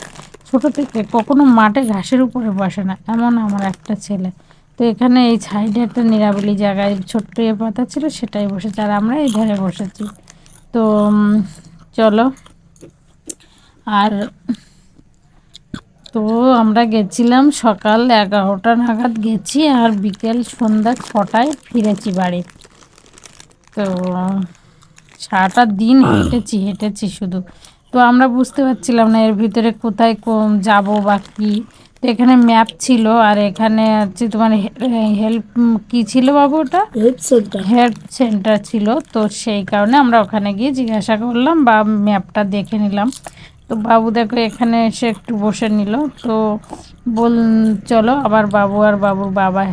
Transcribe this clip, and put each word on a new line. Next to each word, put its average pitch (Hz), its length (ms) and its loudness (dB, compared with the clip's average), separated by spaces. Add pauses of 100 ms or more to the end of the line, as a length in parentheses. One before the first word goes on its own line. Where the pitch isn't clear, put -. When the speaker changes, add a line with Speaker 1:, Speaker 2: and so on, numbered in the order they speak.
(500)
Speaker 1:
ছোটো 269 200 0
থেকে 233 420 -4
কখনো 277 320 2
মাঠে 226 420 4
ঘাসের 226 360 0
উপরে 233 280 -4
বসে 190 340 -4
না, 190 120 -4 (100)
এমন 233 320 0
আমার 202 240 -2
একটা 196 320 -6
ছেলে। 185 360 -6 (480)
তো 240 60 0
এখানে 247 440 2
এই 233 100 2
সাইডে 208 420 -4
একটা 240 220 -4
নিরাবিলি 208 540 0
জায়গায় 202 400 -2 (120)
ছোট্ট 220 320 -6
এ 226 140 0
পাতা 226 300 -4
ছিল, 294 240 -6
সেটাই 208 380 -6
বসেছে, 202 360 -6
আর 208 80 -2
আমরা 214 260 0
এই 294 160 0
ধারে 214 220 0
বসেছি। 190 500 -6 (680)
তো, 214 340 2
উম, 208 360 2 (540)
চলো, 226 340 4 (1600)
আর 208 420 0 (1900)
তো 214 80 -2 (380)
আমরা 220 200 2 (100)
গেছিলাম 233 520 2 (200)
সকাল 220 360 2 (220)
এগারোটা 196 500 0 (100)
নাগাদ 233 320 -2 (120)
গেছি, 220 320 -4 (220)
আর 226 100 2 (120)
বিকেল 226 360 -4 (180)
সন্ধ্যা 220 360 0 (160)
ছটায় 226 420 0 (160)
ফিরেছি 208 520 -2
বাড়ি। 180 220 -2 (1300)
তো 208 100 -4 (1400)
সারাটা 190 380 0 (180)
দিন 233 160 4 (140)
হেঁটেছি, 220 460 0 (100)
হেঁটেছি 208 400 -6 (120)
শুধু। 185 200 -6 (540)
তো - 40 0 (140)
আমরা 247 160 4 (100)
বুঝতে 262 300 -2
পারছিলাম 233 460 0
না 226 140 2
এর 220 160 2
ভিতরে 226 280 0 (140)
কোথায় 226 300 0 (100)
কো-, 214 340 0 (100)
যাবো 202 260 2 (120)
বা 202 100 2 (200)
কী। 214 160 -2 (480)
তো - 120 -8
এখানে 240 220 4 (140)
ম্যাপ 226 200 4 (160)
ছিল, 233 200 2 (240)
আর 208 100 2
এখানে 220 460 0 (180)
হচ্ছে 202 300 -4
তোমার 220 200 2 (100)
হে-, 226 580 -2
হেল্প, 220 240 -2 (120)
উম, 233 180 2 (160)
কী 240 100 0 (120)
ছিল 254 140 2 (120)
বাবু 285 240 2
ওটা? 339 200 -2 (180)
Speaker 2:
হেল্প 247 180 2 (100)
সেন্টার। 214 320 0 (120)
Speaker 1:
হেল্প 240 240 2 (140)
সেন্টার 214 460 0 (120)
ছিল। 208 180 -2 (260)
তো 226 80 -2 (220)
সেই 208 200 -4 (100)
কারণে 208 320 2
আমরা 240 200 4
ওখানে 202 240 -4 (100)
গিয়ে 269 200 -2
জিজ্ঞাসা 220 360 -2 (100)
করলাম 247 320 0 (120)
বা 220 80 6 (300)
ম্যাপটা 208 360 -2 (120)
দেখে 202 300 -4
নিলাম। 202 260 -2 (580)
তো 233 60 -6 (140)
বাবু 226 180 4 (100)
দেখো 233 200 -2 (120)
এখানে 233 420 0
এসে 233 240 -4
একটু - 180 -10 (120)
বসে 214 240 -2 (100)
নিল। 208 160 -2 (300)
তো 233 100 -2 (840)
বল, 233 180 2 (560)
চলো 226 220 2 (140)
আবার 214 180 2 (120)
বাবু 202 200 0 (120)
আর 208 160 2
বাবুর 196 260 -2 (100)
বাবা 190 220 0 (100)